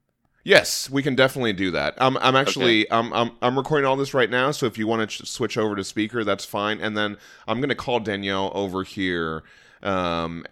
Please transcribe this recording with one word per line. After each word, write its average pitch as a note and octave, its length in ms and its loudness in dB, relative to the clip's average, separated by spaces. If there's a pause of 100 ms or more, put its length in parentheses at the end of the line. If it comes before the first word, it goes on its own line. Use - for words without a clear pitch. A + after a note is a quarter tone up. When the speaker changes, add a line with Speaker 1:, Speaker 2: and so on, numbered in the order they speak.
(440)
Speaker 1:
Yes, - 440 4
we C3+ 140 0
can C3+ 140 0
definitely C3 360 2
do F#2 200 0
that. D2+ 260 0
I'm, C3 200 4
I'm C3 180 4
actually, A#2+ 540 2
Speaker 2:
Okay. - 20 2
Speaker 1:
I'm, A2+ 200 0
I'm, A2+ 200 0 (100)
I'm B2 140 2
recording C#3 280 0
all C3+ 120 2
this C#3 180 -4
right A#2+ 160 4
now, B2+ 220 2
so C#3 140 -2
if A2+ 120 -4
you G#2+ 80 -2
wanna A2+ 220 0
ch-, - 180 -12
switch - 320 -4
over G#2+ 160 2
to G2 80 -4
speaker, A2 400 -2
that's G2 220 -2
fine. G#2 360 -2
And G#2+ 160 -4
then G#2 200 -2 (320)
I'm A2+ 120 -2
gonna C3+ 140 -2
call A#2+ 240 -2
Danielle G2 560 -2
over F#2+ 300 -4
here, E2+ 580 -4 (400)
um, E2+ 680 -2